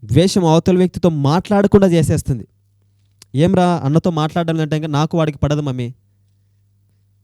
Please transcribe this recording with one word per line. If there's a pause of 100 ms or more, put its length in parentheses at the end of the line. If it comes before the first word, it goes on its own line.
ద్వేషం
అవతల
వ్యక్తితో
మాట్లాడకుండా
చేసేస్తుంది. (880)
"ఏం
రా
అన్నతో
మాట్లాడడం
అంటే
ఇంకా
నాకు
వాడికి
పడదు
మమ్మీ" (1300)